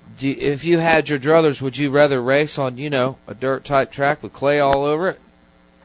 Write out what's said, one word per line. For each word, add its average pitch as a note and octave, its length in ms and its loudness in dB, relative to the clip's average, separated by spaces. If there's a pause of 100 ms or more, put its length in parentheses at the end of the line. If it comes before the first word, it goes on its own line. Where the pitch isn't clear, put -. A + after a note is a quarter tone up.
(180)
do B2+ 80 -6
you, C3+ 120 -2
if C#3 260 -4
you E3+ 140 2
had D#3+ 300 2
your D3 100 -2
druthers, D3+ 420 2
would C3 160 -6
you C#3+ 140 -2
rather C#3 320 4
race C#3+ 360 0
on, B2+ 200 -4
you D3 100 -8
know, C3 300 -2 (100)
a - 60 -14
dirt C3 300 -4
type C3+ 280 0
track C#3+ 300 -2
with G#2 100 -12
clay C#3+ 260 0
all C#3 260 2
over D#3 260 -2
it? - 100 -14 (640)